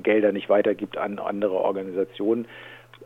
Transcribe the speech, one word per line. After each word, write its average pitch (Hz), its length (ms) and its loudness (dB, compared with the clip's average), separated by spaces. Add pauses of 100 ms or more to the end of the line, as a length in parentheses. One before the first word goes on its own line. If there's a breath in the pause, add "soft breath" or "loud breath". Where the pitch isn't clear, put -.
Gelder 104 300 4
nicht 95 180 -2
weitergibt 101 480 2
an 101 220 -4
andere 101 340 -2
Organisationen. 98 920 -2 (580 loud breath)